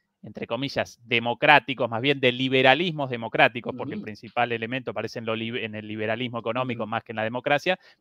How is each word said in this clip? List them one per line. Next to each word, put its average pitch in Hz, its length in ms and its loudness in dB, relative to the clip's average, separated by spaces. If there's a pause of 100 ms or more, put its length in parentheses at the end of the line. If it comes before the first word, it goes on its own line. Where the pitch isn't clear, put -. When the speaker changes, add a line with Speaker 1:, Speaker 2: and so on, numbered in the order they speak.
(220)
Speaker 1:
entre 107 260 -10
comillas, 120 560 -4
democráticos, 120 840 4
más 113 140 -2
bien 143 180 2
de 123 120 4
liberalismos 131 800 4
democráticos, 120 680 0
porque 131 180 -6
el 107 60 -6
Speaker 2:
Ujú. 101 40 -10
Speaker 1:
principal 113 460 -2
elemento 117 400 -4
aparece 110 300 -6
en 110 60 -10
lo 113 100 0
lib-, 113 260 -4
en 110 140 -8
el 107 100 -8
liberalismo 113 540 -4
económico 120 420 -2
Speaker 2:
Ujú. 107 80 -6
Speaker 1:
más 113 140 -4
que 117 80 -12
en 110 40 -10
la 110 80 -2
democracia, 143 540 0 (220)